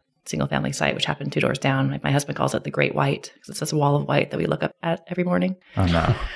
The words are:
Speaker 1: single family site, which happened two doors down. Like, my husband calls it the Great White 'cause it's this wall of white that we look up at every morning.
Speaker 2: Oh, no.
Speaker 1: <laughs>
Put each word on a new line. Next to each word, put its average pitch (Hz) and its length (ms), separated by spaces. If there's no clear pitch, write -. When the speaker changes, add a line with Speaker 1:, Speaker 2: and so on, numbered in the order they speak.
Speaker 1:
single 69 240
family 69 240
site, - 220
which - 100
happened 147 280
two 151 80
doors 139 180
down. 135 320
Like, 139 140
my 143 80
husband 147 240
calls 135 180
it - 100
the 143 60
Great - 240
White - 420
'cause - 140
it's - 100
this - 120
wall 143 240
of 143 100
white 143 240
that 151 80
we 165 80
look 156 160
up - 100
at 170 260
every 180 160
morning. 180 320
Speaker 2:
Oh, 98 100
no. 85 340
Speaker 1:
<laughs> - 40